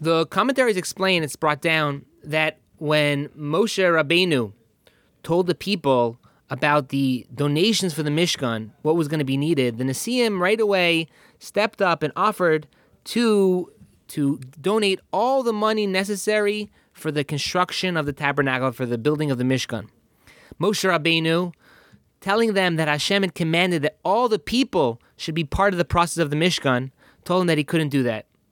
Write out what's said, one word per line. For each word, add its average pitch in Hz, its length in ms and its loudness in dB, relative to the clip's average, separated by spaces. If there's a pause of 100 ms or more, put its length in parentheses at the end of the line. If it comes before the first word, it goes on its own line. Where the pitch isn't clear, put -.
The 165 240 0
commentaries 240 500 0
explain, 185 480 0
it's 143 140 -6
brought 147 240 0
down, 156 420 0 (180)
that 156 360 0 (220)
when 147 500 0
Moshe 165 500 -2
Rabbeinu 165 720 2 (720)
told 175 240 2
the 180 80 0
people 131 640 0 (300)
about 147 400 0
the 131 440 0
donations 156 600 0
for 156 100 -4
the 147 60 -2
Mishkan, 127 600 -2 (100)
what 160 160 0
was 156 100 0
gonna 156 160 -2
be 135 140 -2
needed, 139 400 0
the 127 80 -2
Nesiim 220 540 -2
right 208 200 0
away 175 480 2 (320)
stepped - 420 -4
up 175 220 0
and 143 140 -2
offered 175 500 0 (380)
to, 196 640 2 (380)
to 147 300 -2 (200)
donate 196 400 0 (140)
all 254 300 0
the 233 100 0
money 214 340 0
necessary 208 840 -2 (220)
for - 180 -8
the 147 140 -2
construction 180 720 -2
of 151 100 0
the 143 60 -2
tabernacle, 135 640 0
for 127 120 -6
the 120 120 -2
building 147 340 0
of 123 60 -2
the 123 80 -2
Mishkan. 123 420 -2 (720)
Moshe 196 240 0
Rabbeinu, 165 720 2 (640)
telling 220 340 2
them 180 240 2
that 160 100 0
Hashem 151 340 0
had 185 140 -2
commanded 170 480 0
that - 200 -2
all 220 240 2
the 208 120 -2
people 170 600 0 (180)
should 156 180 -8
be 165 80 0
part 196 280 0
of 175 60 -2
the 170 80 0
process 170 320 0
of 151 140 0
the 147 40 0
Mishkan, 135 540 0 (340)
told 180 180 0
them 180 60 0
that 156 120 2
he 147 40 2
couldn't 160 260 0
do 139 120 2
that. 110 240 -2 (260)